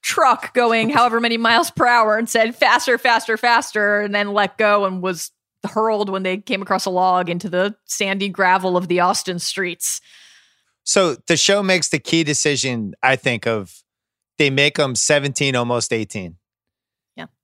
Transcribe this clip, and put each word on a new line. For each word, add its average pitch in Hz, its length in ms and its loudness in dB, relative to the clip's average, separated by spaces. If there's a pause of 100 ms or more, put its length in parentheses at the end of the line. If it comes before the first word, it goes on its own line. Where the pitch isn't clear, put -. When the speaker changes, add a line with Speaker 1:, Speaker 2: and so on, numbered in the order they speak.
Speaker 1:
truck - 480 0
going 226 360 2
however 240 320 2
many 226 160 0
miles 233 340 2
per 247 160 2
hour 220 300 4
and 233 120 -4
said, 226 280 2
"Faster, 240 400 2
faster, 226 400 0
faster," 214 640 0
and 202 120 -4
then 208 200 -2
let 202 240 0
go 208 260 4
and 185 180 -2
was 180 300 -6 (340)
hurled 214 440 -2
when 190 140 -4
they 185 120 -2
came 196 260 -6
across 190 220 -2
a 196 60 -4
log 180 400 0
into 175 180 -6
the 185 260 -2 (120)
sandy 196 420 -4
gravel 185 480 0
of 175 140 0
the 175 100 2
Austin 180 400 0
streets. - 600 -6 (840)
Speaker 2:
So 175 320 2 (120)
the 165 100 2
show 202 260 2
makes 185 240 0
the 151 120 -2
key 165 260 0
decision, 131 760 -2
I 131 140 4
think, 120 320 -2
of 107 340 -4 (560)
they 143 120 4
make 143 280 2
him 139 180 0
seventeen, 139 600 0
almost 120 380 -2
eighteen. 101 420 -6 (800)
Speaker 1:
Yeah. - 120 -16 (160)